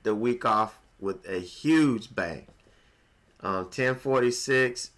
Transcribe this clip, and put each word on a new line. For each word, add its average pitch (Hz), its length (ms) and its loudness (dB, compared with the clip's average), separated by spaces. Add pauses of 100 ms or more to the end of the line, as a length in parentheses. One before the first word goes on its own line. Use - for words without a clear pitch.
the 107 140 0
week 120 280 -2
off 110 360 0 (200)
with 98 300 -6
a 92 80 -4
huge 127 800 0
bang. 85 320 -6 (920)
Um, 92 280 -4
ten 131 240 0
forty-six, 127 1040 2